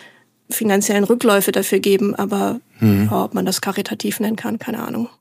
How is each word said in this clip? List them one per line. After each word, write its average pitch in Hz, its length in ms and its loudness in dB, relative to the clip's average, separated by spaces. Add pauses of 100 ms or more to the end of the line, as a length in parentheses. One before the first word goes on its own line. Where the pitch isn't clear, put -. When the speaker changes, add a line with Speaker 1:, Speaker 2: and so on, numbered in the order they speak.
(480)
Speaker 1:
finanziellen 202 540 0
Rückläufe 208 480 2
dafür 196 300 0
geben, 196 340 2
aber 196 460 -2 (180)
Speaker 2:
Mhm. 202 320 4
Speaker 1:
ob 190 240 -2
man 185 120 -2
das 185 140 -2
karitativ 202 600 -4
nennen 220 160 -2
kann, 220 240 -6
keine - 180 -8
Ahnung. 233 300 -6 (120)